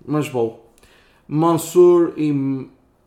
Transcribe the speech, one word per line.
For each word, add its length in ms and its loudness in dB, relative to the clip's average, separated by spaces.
mas 240 -4
vou. 400 -6
Mansur 880 2
e 140 -4
M-, 400 -4